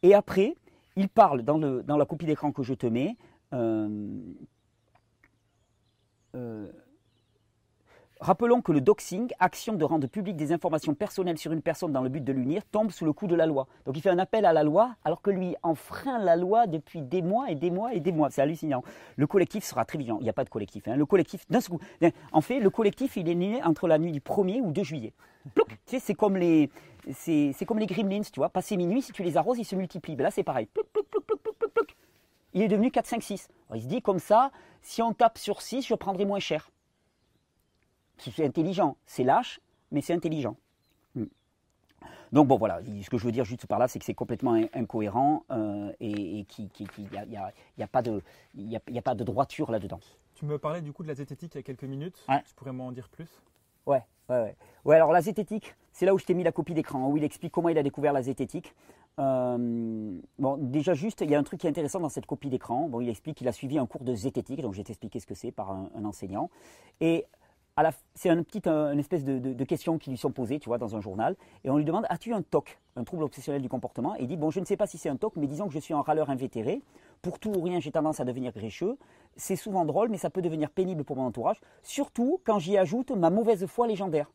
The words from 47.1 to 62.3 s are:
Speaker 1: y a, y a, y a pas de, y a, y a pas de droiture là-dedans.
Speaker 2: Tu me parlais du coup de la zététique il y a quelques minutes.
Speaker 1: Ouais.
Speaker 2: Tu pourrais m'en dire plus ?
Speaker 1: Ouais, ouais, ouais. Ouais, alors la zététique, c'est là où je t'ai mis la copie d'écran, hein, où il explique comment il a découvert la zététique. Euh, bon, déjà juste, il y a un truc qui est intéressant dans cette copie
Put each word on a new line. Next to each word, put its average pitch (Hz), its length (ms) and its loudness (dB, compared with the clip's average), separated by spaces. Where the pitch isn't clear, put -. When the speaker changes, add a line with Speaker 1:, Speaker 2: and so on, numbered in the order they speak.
Speaker 1:
y 101 60 -10
a, 107 80 -10
y 110 100 -14
a, 98 160 -10
y 113 60 -8
a 104 40 -6
pas 127 140 0
de, 110 220 -2
y 110 200 -10
a, 110 140 -6
y 120 80 -8
a 117 60 -6
pas 131 120 0
de 110 80 -4
droiture 127 480 -2
là-dedans. 98 300 -4
Speaker 2:
Tu - 120 -10
me 147 100 -4
parlais 156 240 -6
du 147 140 -12
coup - 80 -14
de 156 60 -10
la 151 60 -6
zététique 143 420 -12
il - 20 -10
y - 20 -10
a - 20 -14
quelques 135 220 -12
minutes. 139 460 -10
Speaker 1:
Ouais. 139 180 2
Speaker 2:
Tu - 60 -20
pourrais 131 180 -12
m'en 127 180 -10
dire 123 200 -16
plus ? 165 180 -18
Speaker 1:
Ouais, - 180 4
ouais, 127 100 2
ouais. 107 160 -4
Ouais, 147 100 8
alors 160 160 8
la 175 80 8
zététique, 202 560 -4
c'est - 140 0
là 196 80 8
où 190 40 4
je - 60 -4
t'ai - 80 0
mis 180 100 2
la 165 100 2
copie 170 200 -4
d'écran, 147 320 -2
hein, 135 60 2
où 151 80 2
il 147 40 0
explique 151 300 -6
comment 170 160 2
il 165 80 2
a 151 60 4
découvert 143 320 0
la 135 80 2
zététique. 131 520 -6
Euh, 117 960 -2
bon, 139 180 0
déjà 151 380 0
juste, 185 260 -6
il 160 100 0
y 147 40 4
a 143 40 4
un 147 40 2
truc 151 180 -6
qui - 60 -4
est 160 40 0
intéressant 156 300 -4
dans 160 80 -2
cette - 160 -8
copie - 240 -8